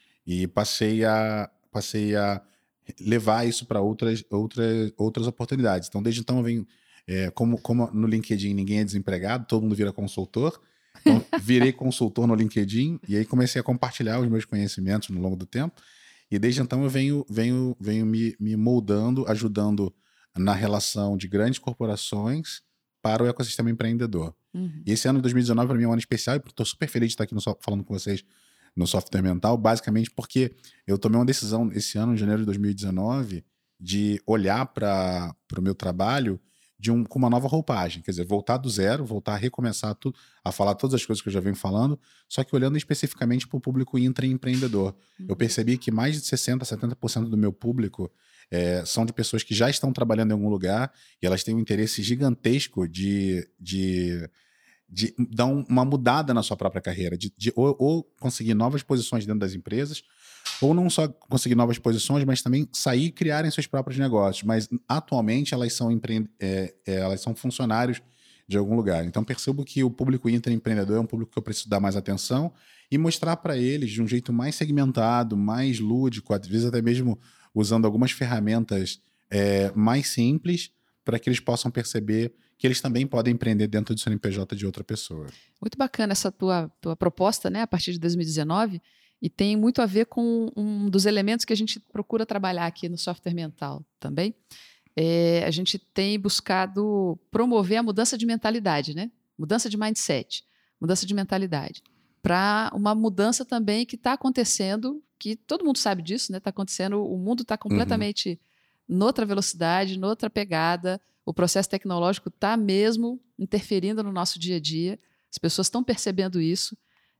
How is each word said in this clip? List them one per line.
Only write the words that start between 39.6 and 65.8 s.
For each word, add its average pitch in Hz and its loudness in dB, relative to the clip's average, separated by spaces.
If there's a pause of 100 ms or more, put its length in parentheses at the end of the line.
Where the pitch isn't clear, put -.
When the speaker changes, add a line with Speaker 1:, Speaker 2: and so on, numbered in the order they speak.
Speaker 1:
tudo, - -8 (260)
a 92 -2
falar 101 2
todas 131 0
as 117 0
coisas 107 -2
que - -6
eu 95 -4
já 98 0
venho 98 -2
falando, 113 0 (300)
só - -4
que - -4
olhando 135 2
especificamente 127 -2
pro 139 -6
público 131 -2
intraempreendedor. 127 0 (240)
Speaker 2:
Uhum. 185 -14
Speaker 1:
Eu 95 -2
percebi 120 0
que 123 -4
mais 127 0
de 143 -6
sessenta, 127 -2
setenta 117 -4
por - -6
cento 113 -2
do 107 2
meu 104 4
público, 117 -4 (400)
é, 87 0
são 113 0
de 117 -4
pessoas 113 -2
que - -4
já 117 4
estão 139 0
trabalhando 113 2
em 107 2
algum 104 0
lugar 101 0 (260)
e - -4
elas 92 2
têm 110 -2
um 113 0
interesse 107 0
gigantesco 120 0
de, 95 -2 (100)
de, 90 -2 (580)
de 101 -6
dar 120 0
um, 139 0
uma 127 4
mudada 139 2
na 117 2
sua - -2
própria 92 -4
carreira, 90 -4
de, 98 -8
de 104 -2
ou, 139 4
ou 151 2 (160)
conseguir 113 -2
novas 127 2
posições 117 -2
dentro 107 -2
das 95 -2
empresas, 139 -6 (580)
ou 147 6
não 180 4
só 156 2
conseguir 123 0
novas 120 4
posições, 127 2
mas 131 0
também 135 0
sair 131 0
e 170 -2
criarem 156 0
seus 151 -4
próprios 131 -4
negócios. 104 2
Mas 110 0 (180)
atualmente 131 0
elas 120 -2
são 117 0